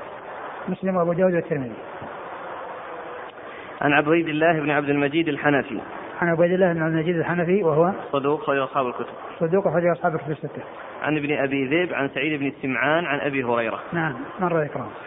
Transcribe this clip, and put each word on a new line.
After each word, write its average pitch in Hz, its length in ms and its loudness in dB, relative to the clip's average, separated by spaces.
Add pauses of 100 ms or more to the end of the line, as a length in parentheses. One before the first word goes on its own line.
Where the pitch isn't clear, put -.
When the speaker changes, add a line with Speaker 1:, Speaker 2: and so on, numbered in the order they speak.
(680)
Speaker 1:
مسلم 185 260 -2
وأبو 175 180 2
داود 185 200 4
والترمذي. 143 420 -2 (2000)
Speaker 2:
عن 143 120 4
عبيد 156 340 4
الله 156 320 4
بن 147 120 0
عبد 143 180 2
المجيد 143 380 2
الحنفي. 139 520 2 (420)
Speaker 1:
عن 170 80 2
عبيد 170 220 4
الله 185 220 4
بن 165 100 0
عبد 160 100 0
المجيد 160 240 2
الحنفي 175 460 2
وهو 165 280 4 (200)
Speaker 2:
صدوق، 143 300 2
أخرج 143 160 2
أصحاب 135 300 0
الكتب. 117 260 -6 (260)
Speaker 1:
صدوق، 180 280 2
أخرج 170 200 2 (100)
أصحاب 170 180 0
الكتب 151 160 -4
الستة. - 300 -8 (420)
Speaker 2:
عن 151 140 2
ابن 143 200 0
أبي 135 300 0
ذئب 165 260 2
عن 135 160 0
سعيد 147 300 -2
بن 139 80 0
السمعان 139 580 0
عن 143 140 0
أبي 135 240 -2
هريرة. 117 360 0 (140)
Speaker 1:
نعم، 160 200 0 (260)
مر 170 220 2
ذكره. 139 260 -4 (200)